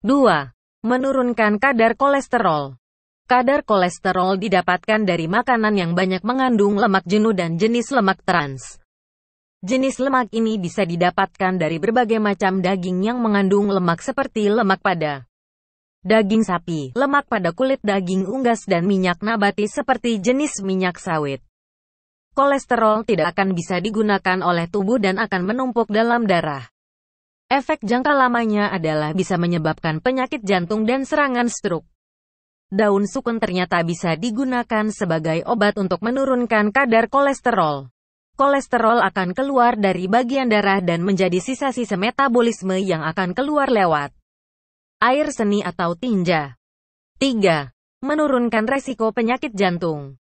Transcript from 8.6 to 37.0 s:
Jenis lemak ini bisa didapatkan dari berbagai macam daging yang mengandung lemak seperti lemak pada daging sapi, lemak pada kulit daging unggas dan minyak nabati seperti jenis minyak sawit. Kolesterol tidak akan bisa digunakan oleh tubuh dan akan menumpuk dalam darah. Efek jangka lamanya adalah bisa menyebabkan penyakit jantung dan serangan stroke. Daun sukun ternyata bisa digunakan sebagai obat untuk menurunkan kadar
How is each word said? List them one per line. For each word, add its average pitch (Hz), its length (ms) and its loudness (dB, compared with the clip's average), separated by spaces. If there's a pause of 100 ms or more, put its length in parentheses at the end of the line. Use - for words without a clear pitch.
Jenis 262 340 0
lemak 254 380 0
ini 226 240 0
bisa 180 240 -2
didapatkan 180 760 -2
dari 160 220 -2
berbagai 226 400 2
macam 190 400 0
daging 180 420 -2
yang 240 160 -2
mengandung 202 540 2
lemak 175 320 0
seperti 247 420 -2
lemak 202 320 2
pada 156 500 -4 (680)
daging 220 480 2
sapi, 165 480 -4
lemak 277 320 0
pada 185 240 -2
kulit 262 320 -2
daging 190 400 -2
unggas 233 400 -2
dan 180 240 0
minyak 185 320 0
nabati 208 480 0
seperti 233 560 -2
jenis 254 400 0
minyak 185 320 -2
sawit. 147 480 -4 (880)
Kolesterol 240 720 2
tidak 175 320 0
akan 196 160 0
bisa 175 320 -2
digunakan 202 560 0
oleh 170 320 0
tubuh 208 240 0
dan 202 240 0
akan 196 240 -2
menumpuk 233 480 -2
dalam 233 320 2
darah. 156 480 -2 (800)
Efek 285 320 0
jangka 254 320 0
lamanya 233 560 0
adalah 156 400 -2
bisa 185 240 -2
menyebabkan 160 640 -2
penyakit 254 400 -2
jantung 202 480 -2
dan 262 160 0
serangan 262 480 0
stroke. 170 320 -4 (880)
Daun 202 400 2
sukun 233 320 -4
ternyata 180 400 0
bisa 165 320 -2
digunakan 233 720 -2
sebagai 165 640 -2
obat 208 240 2
untuk 190 240 -2
menurunkan 240 720 0
kadar 226 400 2